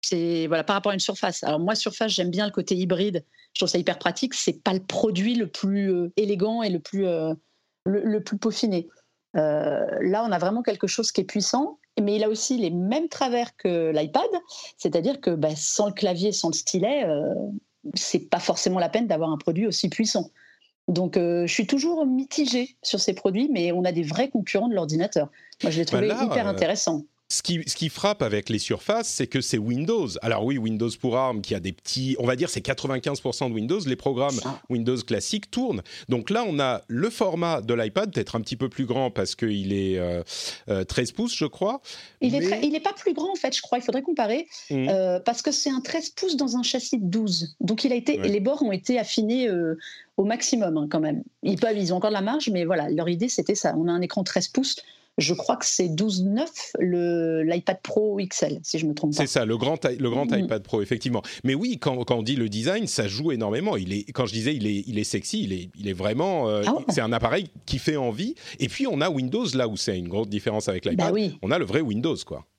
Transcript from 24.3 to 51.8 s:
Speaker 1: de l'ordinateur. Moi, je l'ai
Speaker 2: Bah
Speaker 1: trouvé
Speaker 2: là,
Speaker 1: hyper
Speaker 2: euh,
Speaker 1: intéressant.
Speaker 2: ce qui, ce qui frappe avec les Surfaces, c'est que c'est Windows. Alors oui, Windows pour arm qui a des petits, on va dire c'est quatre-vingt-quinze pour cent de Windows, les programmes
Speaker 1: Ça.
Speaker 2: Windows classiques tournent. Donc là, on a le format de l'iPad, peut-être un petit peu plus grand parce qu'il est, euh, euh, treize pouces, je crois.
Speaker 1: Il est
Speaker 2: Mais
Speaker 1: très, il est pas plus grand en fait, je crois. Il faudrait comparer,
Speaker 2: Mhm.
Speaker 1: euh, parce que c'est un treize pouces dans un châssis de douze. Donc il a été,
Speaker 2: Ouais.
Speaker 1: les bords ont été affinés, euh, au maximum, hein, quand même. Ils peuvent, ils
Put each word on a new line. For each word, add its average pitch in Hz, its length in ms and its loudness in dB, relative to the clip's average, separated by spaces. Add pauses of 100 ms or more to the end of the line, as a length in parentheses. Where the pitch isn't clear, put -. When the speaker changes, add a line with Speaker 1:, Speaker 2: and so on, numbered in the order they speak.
Speaker 1:
de 233 80 0
l'ordinateur. 160 540 0 (340)
Moi, 170 80 2
je 151 60 0
l'ai 165 80 2
Speaker 2:
Bah - 60 -4
Speaker 1:
trouvé 202 160 4
Speaker 2:
là, 220 180 0
Speaker 1:
hyper 220 200 2
Speaker 2:
euh, 202 40 0
Speaker 1:
intéressant. 185 560 0 (280)
Speaker 2:
ce - 80 -2
qui, 170 240 -2
ce - 100 -4
qui 165 140 -2
frappe 202 320 0
avec 104 280 0
les 110 100 0
Surfaces, 214 480 -2
c'est - 200 -2
que 135 140 0
c'est 123 160 0
Windows. 139 500 0 (140)
Alors 110 240 2
oui, 135 120 0
Windows 110 320 0 (120)
pour 123 160 2
arm 127 240 0
qui 104 140 -4
a 95 40 -2
des 90 120 -4
petits, 131 480 -4
on 120 80 2
va 127 80 4
dire 139 140 -2
c'est - 120 -4
quatre-vingt-quinze 135 600 -4
pour 123 120 -2
cent 131 160 -2
de 113 60 -4
Windows, 123 240 0
les 135 160 0
programmes 135 400 0
Speaker 1:
Ça. 127 340 -6
Speaker 2:
Windows 123 280 0
classiques 113 520 -4
tournent. 233 320 -2 (280)
Donc 117 200 -2
là, 226 180 0
on 151 120 0
a 127 280 0
le 123 220 0
format 170 520 0
de 113 120 0
l'iPad, 120 400 0
peut-être 107 220 -2
un 117 60 0
petit 117 140 -6
peu 127 140 -2
plus 135 160 -4
grand 127 240 0
parce - 260 -4
qu'il 101 380 -2
est, 95 240 0
euh, 87 240 -2 (480)
euh, 95 140 0
treize 123 280 -2
pouces, 233 240 -4
je 156 100 -2
crois. 208 360 -2 (400)
Speaker 1:
Il 247 140 2
est 285 40 2
Speaker 2:
Mais 339 60 0
Speaker 1:
très, 330 220 0
il 302 80 0
est 311 80 -2
pas 392 100 0
plus 381 200 -2
grand 339 180 -2
en 392 40 -4
fait, 269 200 -2
je - 80 -2
crois. 247 160 0
Il - 20 -8
faudrait 254 220 -2
comparer, 277 440 0 (220)
Speaker 2:
Mhm. 135 200 0
Speaker 1:
euh, 185 300 2
parce 233 220 0
que 302 100 0
c'est 285 200 0
un 262 100 -2
treize 330 280 -4
pouces 359 260 -4
dans 247 200 0
un 247 80 0
châssis 247 360 0
de 202 60 -2
douze. 180 560 0
Donc 214 220 0
il 262 80 4
a 247 40 2
été, 240 240 0
Speaker 2:
Ouais. - 80 0
Speaker 1:
les 202 120 2
bords 262 220 2
ont 233 100 2
été 214 280 2
affinés, 226 500 0
euh, 170 260 0 (420)
au 190 80 4
maximum, 202 520 0
hein, 147 140 0
quand 165 80 2
même. 156 240 0 (180)
Ils 185 180 0
peuvent, 226 180 2
ils 185 160 0